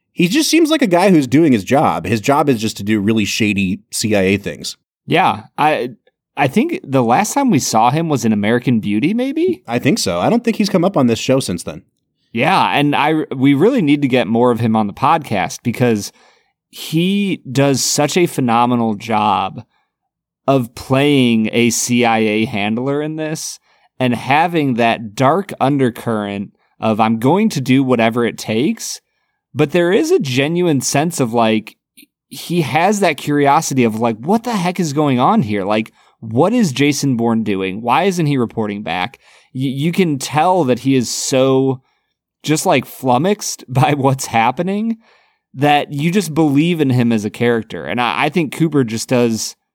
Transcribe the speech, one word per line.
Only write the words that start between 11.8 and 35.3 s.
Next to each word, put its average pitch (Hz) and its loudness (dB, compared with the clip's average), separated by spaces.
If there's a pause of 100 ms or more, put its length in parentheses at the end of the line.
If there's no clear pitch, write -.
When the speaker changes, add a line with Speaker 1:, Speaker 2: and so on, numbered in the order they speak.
Speaker 2:
Yeah, 127 0
and 143 2
I, 151 0 (100)
we 135 4
really 202 4
need 147 2
to 139 2
get 120 2
more 117 2
of 110 0
him 113 2
on 110 0
the 98 -8
podcast 139 -2
because 117 -2 (580)
he 185 -2
does 135 2
such 147 -2
a 175 2
phenomenal 120 0
job 104 -2 (800)
of 135 0
playing 131 2
a 117 2
C 120 0
I 113 2
A 110 0
handler 113 -4
in 156 -6
this 156 -8 (400)
and 123 0
having 143 0
that 113 -2
dark 147 0
undercurrent 113 -2 (260)
of, 110 0
"I'm 113 2
going 175 2
to 147 -4
do 131 2
whatever 117 2
it - -4
takes," 139 -4 (520)
but 143 0
there 175 2
is 311 2
a 370 4
genuine 151 0
sense 151 -2
of, 117 -2
like, 110 0 (520)
he - -4
has 170 0
that 165 0
curiosity 143 2
of, 110 0
like, 117 0
"What 185 -2
the 240 -4
heck 180 -2
is 151 -2
going 143 0
on 196 2